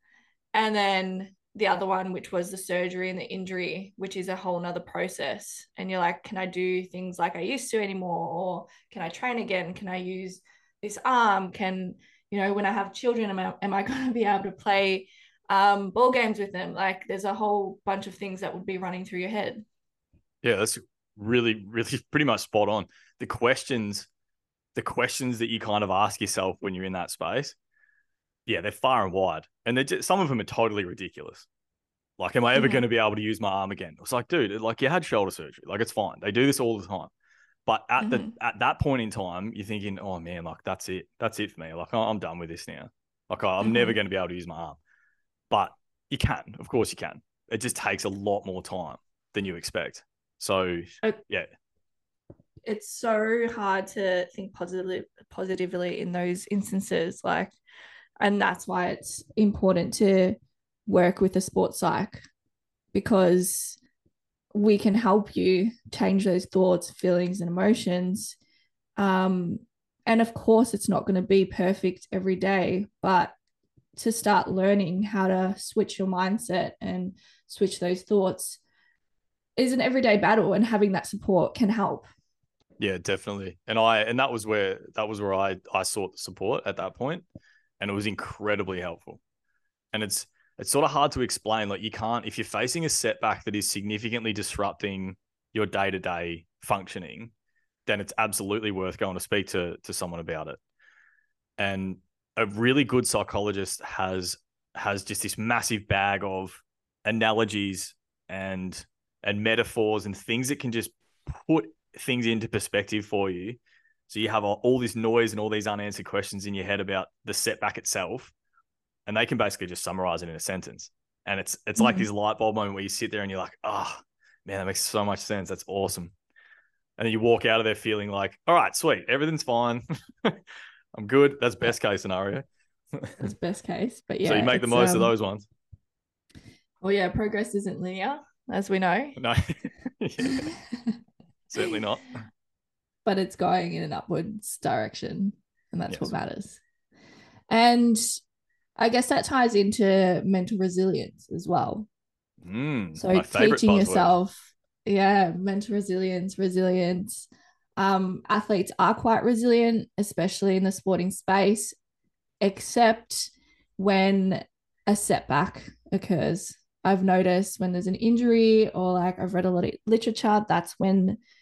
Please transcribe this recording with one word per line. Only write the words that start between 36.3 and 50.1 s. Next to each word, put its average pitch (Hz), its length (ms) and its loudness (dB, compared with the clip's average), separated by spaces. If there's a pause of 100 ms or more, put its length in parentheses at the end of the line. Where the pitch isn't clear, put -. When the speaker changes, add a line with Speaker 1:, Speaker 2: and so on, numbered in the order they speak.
Speaker 2:
do 123 140 4
this 139 120 2
all 117 220 -2
the 90 60 -12
time. 92 220 -8 (580)
But 110 240 0
at 139 200 2
the, 123 80 2
Speaker 1:
Mm-hmm. 92 100 -8 (120)
Speaker 2:
at 113 200 -4
that 135 200 2
point 131 220 0
in 110 80 -6
time, 95 440 -6
you're 104 120 -10
thinking, 101 340 -6
"Oh 92 180 -8
man, 85 260 -12
like, 80 200 -14
that's - 240 -6
it. 92 180 -8 (140)
That's 113 180 -4
it 104 140 -4
for - 80 -18
me. 80 140 -14
Like, 85 180 -12
I, 120 60 0
I'm 107 200 0
done 87 200 -8
with 85 100 -10
this 85 180 -14
now. 76 220 -14 (400)
Like, 92 160 -4
I, 92 140 2
I'm 110 140 2
never 117 200 4
Speaker 1:
Mm-hmm. 107 60 -2
Speaker 2:
gonna 101 100 0
be 95 80 -4
able 92 120 -2
to 90 60 -8
use 90 140 -10
my 80 80 -12
arm." 80 200 -12 (720)
But 104 220 2 (360)
you 139 100 -6
can, - 400 -2
of - 100 -18
course 113 220 2
you - 60 -10
can. - 260 -10 (280)
It 113 80 -2
just 113 180 -4
takes 101 280 -4
a 107 40 -2
lot 101 380 -4
more 92 160 -8
time 85 340 -10 (380)
than 101 100 -2
you 90 120 -6
expect. - 460 -8 (360)